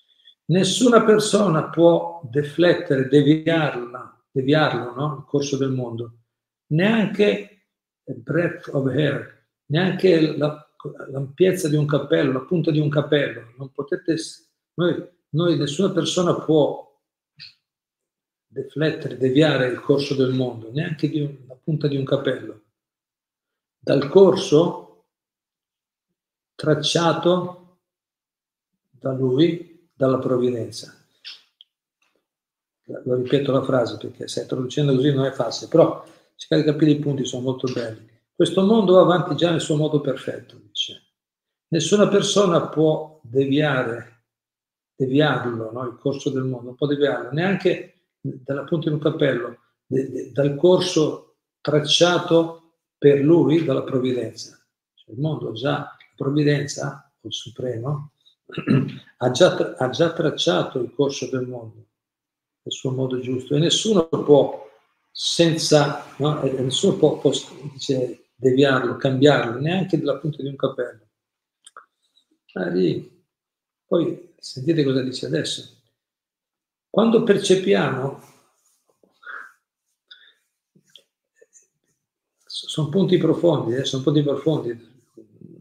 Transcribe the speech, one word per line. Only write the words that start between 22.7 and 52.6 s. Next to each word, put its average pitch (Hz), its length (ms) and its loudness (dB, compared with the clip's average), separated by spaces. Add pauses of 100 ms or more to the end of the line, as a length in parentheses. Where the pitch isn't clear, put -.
dal 139 240 0
corso 175 960 4 (1500)
tracciato 160 1200 -2 (1120)
da 131 220 -8
lui, 131 840 0
dalla 131 260 2
provvidenza. 120 760 -2 (2000)
Lo 127 120 -2
ripeto 131 360 0
la 131 120 2
frase 127 340 -2
perché - 300 -14
se - 180 -8
traducendo 135 500 -2
così 139 180 2
non 135 120 0
è 131 60 -2
facile, - 380 -8
però - 360 4 (300)
cercate 156 280 0
di 151 80 2
capire 147 200 4
i 147 80 2
punti, 135 260 -2
sono 123 180 -8
molto 127 300 -4
belli. 113 360 -10 (240)
Questo 175 300 2
mondo 196 300 4
va 185 80 10
avanti 165 340 2
già 170 160 0
nel 160 100 0
suo 156 140 -2
modo 147 240 0
perfetto, - 580 -8 (100)
dice. - 340 -10 (640)
Nessuna 190 400 2
persona 190 600 2
può 156 560 -2
deviare, 135 1040 -2 (680)
deviarlo, 123 760 -2
no? 123 140 -10
Il 117 120 -12
corso - 320 -4
del 131 140 -4
mondo, 123 240 -6
non 127 80 -16
può 147 120 -4
deviarlo, 131 440 -2
neanche 180 640 -2 (280)
dalla 135 420 -8
punta 165 240 -4
di 156 80 -2
un 147 60 -4
cappello, 127 560 -2 (280)
de-, 135 240 -4
de-, - 220 -10
dal 143 240 0
corso 175 800 0 (240)
tracciato 165 1040 2 (340)